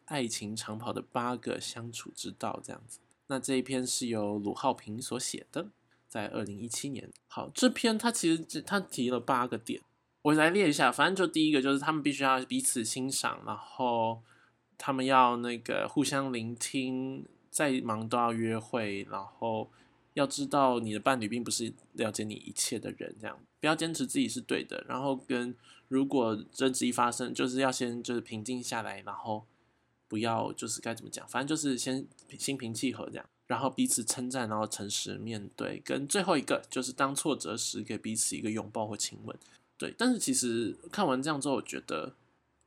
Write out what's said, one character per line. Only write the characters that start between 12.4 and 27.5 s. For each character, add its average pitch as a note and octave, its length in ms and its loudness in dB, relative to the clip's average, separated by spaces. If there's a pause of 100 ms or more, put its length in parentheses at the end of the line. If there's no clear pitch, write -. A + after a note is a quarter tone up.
彼 C3 160 0
此 A#2+ 240 0
欣 C3 260 -2
赏， - 360 -2
然 G#2+ 100 -4
后 A2+ 640 0 (560)
他 - 160 -2
们 C3 100 0
要 B2+ 340 8
那 A#2+ 200 -2
个 - 320 -2
互 C#3+ 140 2
相 C#3 280 0
聆 A#2 240 -4
听， C3 680 -4 (240)
再 C3 320 2
忙 A2+ 260 -2
都 A#2+ 80 0
要 A#2+ 160 4
约 A2+ 280 0
会， G#2 500 -2
然 G2 160 -8
后 A2 440 -6 (440)
要 C#3+ 120 2
知 C#3 200 -2
道 C3+ 340 6
你 A2 140 -2
的 G#2 60 -2
伴 C3 200 2
侣 G#2+ 80 -2
并 A#2+ 160 -2
不 A2+ 80 -4
是 A2+ 200 -2 (220)
了 A2 180 0
解 G#2+ 120 -4
你 G#2+ 100 -6
一 - 180 -10
切 - 280 -2
的 G#2 180 -6
人， - 220 -10
这 A2 80 -10
样 C3 100 -10 (220)
不 D3+ 80 0
要 D#3+ 80 6
坚 D#3+ 180 -2
持 C#3 140 0
自 - 100 -4
己 B2 100 4
是 A#2 140 -4
对 D2+ 220 -2
的， - 240 -8
然 B2 120 -4
后 C3+ 160 0
跟 B2 380 -2 (360)
如 C3+ 160 4
果 A#2 300 4 (160)
争 C3 220 2
执 B2 140 2
一 A#2+ 40 4
发 A#2+ 200 4
生， - 220 -4
就 C3+ 140 2
是 B2+ 120 -2